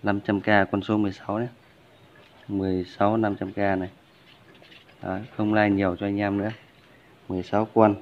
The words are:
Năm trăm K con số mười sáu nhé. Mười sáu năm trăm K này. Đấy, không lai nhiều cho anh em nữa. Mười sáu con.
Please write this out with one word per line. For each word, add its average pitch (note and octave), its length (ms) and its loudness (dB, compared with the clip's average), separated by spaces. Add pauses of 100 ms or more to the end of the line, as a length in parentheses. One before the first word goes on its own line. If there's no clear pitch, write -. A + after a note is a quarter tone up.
Năm G2+ 180 0
trăm G2+ 200 -2
K - 60 -6
con G2+ 360 4
số G#2+ 140 0
mười G2+ 160 0
sáu G2+ 260 -6
nhé. A#2+ 80 -4 (1000)
Mười F#2+ 360 -2
sáu G2+ 320 0
năm G#2+ 200 0
trăm G2 160 -8
K - 40 -10
này. F#2+ 340 -2 (1120)
Đấy, F#2+ 180 -6 (160)
không G#2+ 180 0
lai G#2 160 4
nhiều G2 260 0
cho G2+ 100 -6
anh G2+ 140 -4
em G2+ 180 -2
nữa. G#2 120 -4 (800)
Mười F#2 140 -4
sáu G#2+ 320 -2
con. G#2+ 280 6